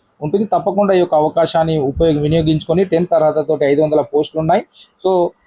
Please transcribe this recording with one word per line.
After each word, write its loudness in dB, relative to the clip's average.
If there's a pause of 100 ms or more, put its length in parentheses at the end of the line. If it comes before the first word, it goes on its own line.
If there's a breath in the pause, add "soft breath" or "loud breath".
(220 soft breath)
ఉంటుంది. -2
తప్పకుండా 0
ఈ 4
యొక్క 0
అవకాశాన్ని 0
ఉపయోగ-, 0
వినియోగించుకొని, 0
టెన్త్ -2
అర్హత 2
తోటి -2
ఐదు 2
వందల 2
పోస్టులు -2
ఉన్నాయి. 0 (440 loud breath)
So, 2 (160)